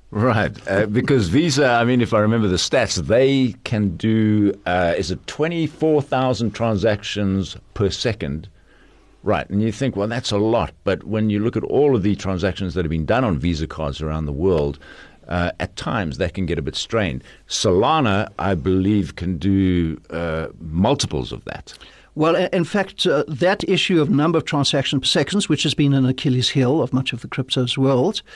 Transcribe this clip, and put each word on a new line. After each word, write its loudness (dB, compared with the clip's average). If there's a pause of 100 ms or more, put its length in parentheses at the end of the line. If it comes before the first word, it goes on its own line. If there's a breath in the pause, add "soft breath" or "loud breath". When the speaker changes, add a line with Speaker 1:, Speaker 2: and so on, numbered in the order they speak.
(120)
Speaker 1:
Right, 0 (140)
uh, 2
because 2
Visa, 2
I 4
mean, 2
if 0
I 6
remember 2
the 2
stats, 0
they 2
can -2
do, 2 (140)
uh, 2
is -2
it -8
twenty-four 0
thousand 0
transactions 0 (160)
per 0
second? -4 (760 soft breath)
Right, -2
and 0
you 0
think, -2
"Well, -2
that's -6
a 0
lot," 2 (120)
but -2
when 0
you 0
look 0
at -4
all 2
of 0
the 2
transactions -4
that -2
have -4
been -2
done 2
on 0
Visa -2
cards -6
around -4
the -4
world, 0 (520 loud breath)
uh, -2
at -6
times -4
that -4
can -4
get -2
a -4
bit -6
strained. -4 (240 loud breath)
Solana, 2
I -2
believe, 0
can -4
do, 2 (120)
uh, -4 (100)
multiples -2
of -12
that. -14 (400 loud breath)
Speaker 2:
Well, 2
i-, 0
in 2
fact, -2
uh, 2
that 0
issue 2
of 2
number 2
of -2
transactions 0
per -2
seconds, 0
which 0
has 0
been 2
an 4
Achilles 0
heel 2
of -6
much -2
of -8
the -14
cryptos -2
world, 2 (140)